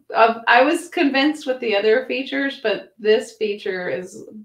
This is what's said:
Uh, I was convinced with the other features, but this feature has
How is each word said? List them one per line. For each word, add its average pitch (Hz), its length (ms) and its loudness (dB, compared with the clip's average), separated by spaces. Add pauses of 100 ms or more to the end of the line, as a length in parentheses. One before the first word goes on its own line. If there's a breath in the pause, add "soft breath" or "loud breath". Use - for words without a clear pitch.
(140)
Uh, 226 340 4
I 240 160 6
was 330 260 -2
convinced 285 580 0
with 254 120 -2
the 220 160 -2
other 220 300 2
features, 269 560 -4
but 196 360 -4
this 220 360 0
feature 196 580 -6
has 185 340 -10 (200)